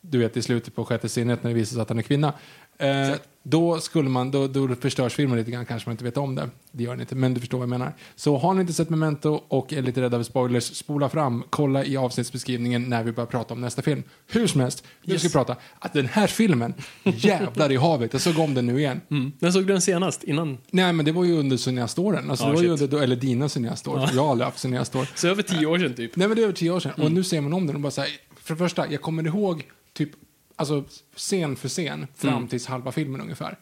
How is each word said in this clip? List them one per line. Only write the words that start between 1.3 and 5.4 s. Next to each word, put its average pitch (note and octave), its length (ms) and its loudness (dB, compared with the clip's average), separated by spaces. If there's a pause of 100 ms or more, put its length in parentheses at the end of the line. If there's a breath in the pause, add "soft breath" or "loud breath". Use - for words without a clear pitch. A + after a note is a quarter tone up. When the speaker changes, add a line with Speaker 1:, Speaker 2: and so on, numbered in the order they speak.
Speaker 1:
när A#2 80 -2
det A#2 40 0
visar A2+ 180 0
sig A#2+ 80 -4
att G#2+ 80 -4
han A#2 100 -2
är A2 40 -4
kvinna. C#3+ 300 2 (440 loud breath)
Eh, C#3 320 0
Speaker 2:
Exakt. C#3 200 -6 (140)
Speaker 1:
då D#3+ 360 2
skulle D3+ 300 0
man, B2+ 220 0
då, C#3 160 2
då C3+ 280 0
förstörs B2+ 380 0
filmen C3+ 240 2
lite A2+ 140 -2